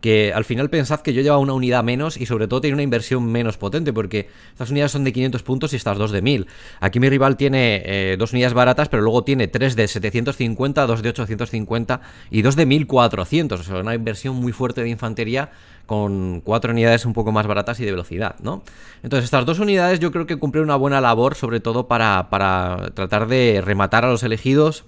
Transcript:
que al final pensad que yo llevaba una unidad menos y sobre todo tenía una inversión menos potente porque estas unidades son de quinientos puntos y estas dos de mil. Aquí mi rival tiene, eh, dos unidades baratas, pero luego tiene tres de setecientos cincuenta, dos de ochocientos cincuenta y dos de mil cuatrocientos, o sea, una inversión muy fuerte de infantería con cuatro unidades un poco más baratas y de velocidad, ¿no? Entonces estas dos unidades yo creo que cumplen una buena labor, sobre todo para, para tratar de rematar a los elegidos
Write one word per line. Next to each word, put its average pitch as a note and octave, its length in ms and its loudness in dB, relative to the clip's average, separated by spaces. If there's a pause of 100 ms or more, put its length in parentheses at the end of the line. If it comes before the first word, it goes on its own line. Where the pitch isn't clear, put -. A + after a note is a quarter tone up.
que G#2+ 320 2
al G#2+ 120 -2
final C3 260 -2
pensad D3+ 300 -2
que C#3+ 120 -2
yo B2 100 2
llevaba C#3+ 180 4
una C#3 140 0
unidad B2 280 0
menos C3 340 -2
y B2 100 -6
sobre A2 200 -2
todo B2 140 -2
tenía C#3+ 140 0
una C#3+ 80 0
inversión A#2+ 440 0
menos A#2 300 -2
potente D3 360 -2
porque G#2 360 -4 (240)
estas A#2+ 180 -10
unidades C#3+ 220 2
son C#3 120 -2
de C3 80 0
quinientos B2+ 300 -2
puntos C3+ 300 -4
y C#3 40 -4
estas G2+ 220 -2
dos G#2+ 140 0
de G2 100 0
mil. A#2 240 2 (340)
Aquí F#2+ 200 0
mi C3 100 6
rival C3+ 260 4
tiene, B2+ 480 2
eh, F#2+ 320 0
dos A2 160 -2
unidades B2 220 2
baratas, B2+ 340 4
pero A2 140 0
luego A2+ 220 2
tiene C3 240 0
tres B2+ 260 0
de A2 140 2
setecientos A2+ 480 -4
cincuenta, C3 500 0
dos A2+ 160 0
de A2+ 60 -2
ochocientos A2+ 420 -6
cincuenta A2+ 500 -4 (300)
y A2 120 2
dos C3+ 120 4
de D#3 120 4
mil C#3+ 200 4
cuatrocientos, A#2+ 720 0
o D#2+ 40 -12
sea, F#2 140 -6
una G#2+ 160 -4
inversión A2+ 420 -6
muy B2 160 -2
fuerte B2 300 -4
de A#2 60 -2
infantería A#2 600 -4 (360)
con F#2+ 580 -2
cuatro A2+ 260 0
unidades A#2 360 4
un A2+ 80 -2
poco A2 180 -2
más G#2+ 140 0
baratas G#2 340 -4
y A#2 40 -4
de G2+ 60 -4
velocidad, F2+ 500 -6
¿no? G2 220 -8 (400)
Entonces B2 220 0
estas B2+ 220 0
dos E3 120 0
unidades F#3 400 2
yo E3 140 -2
creo E3 140 -4
que E3 100 -6
cumplen D3+ 260 0
una D3+ 140 2
buena C#3 240 2
labor, B2 340 4
sobre A#2 260 -2
todo A#2+ 280 -2
para, G#2+ 420 2
para F#2 640 0
tratar G#2 320 -2
de A#2 380 2
rematar G2+ 400 2
a B2+ 60 2
los A#2+ 120 0
elegidos C#3 640 0